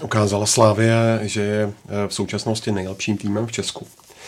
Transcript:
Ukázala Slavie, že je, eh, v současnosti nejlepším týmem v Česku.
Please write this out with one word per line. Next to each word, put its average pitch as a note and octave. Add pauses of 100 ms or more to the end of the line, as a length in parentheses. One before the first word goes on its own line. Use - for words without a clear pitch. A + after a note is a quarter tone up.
Ukázala G#2
Slavie, A2+
že G#2
je, G#2 (160)
eh, G2+
v -
současnosti G#2+
nejlepším G2
týmem G#2
v A#2
Česku. - (420)